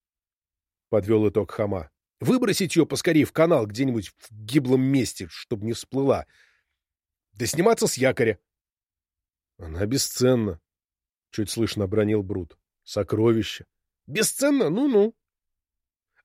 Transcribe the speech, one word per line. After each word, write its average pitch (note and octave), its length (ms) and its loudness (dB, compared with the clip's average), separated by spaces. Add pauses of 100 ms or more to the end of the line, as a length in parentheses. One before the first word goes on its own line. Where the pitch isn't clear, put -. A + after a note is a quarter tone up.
(880)
Подвёл G#2+ 400 2
итог G2 220 -2
Хама. G2 400 -6 (280)
Выбросить G3+ 560 0
её D#3+ 100 4
поскорее D3 400 2
в - 60 -6
канал D#3 360 2
где-нибудь A2+ 420 -4
в - 220 -20
гиблом B2 500 0
месте, C3 480 0
чтоб - 320 -10
не A2+ 120 -4
всплыла. C3 520 -2 (1080)
Да A#2+ 120 -6
сниматься E3+ 420 2
с - 80 -4
якоря. A#2+ 440 2 (1160)
Она E2+ 280 -6
бесценна, A#2+ 760 0 (720)
чуть G#2 200 -6
слышно G#2+ 340 -2
обронил G#2 400 0
Брут. F#2 340 -10 (260)
Сокровище. A2 840 0 (420)
Бесценно? A3 640 0
Ну-ну. A3+ 460 2 (1080)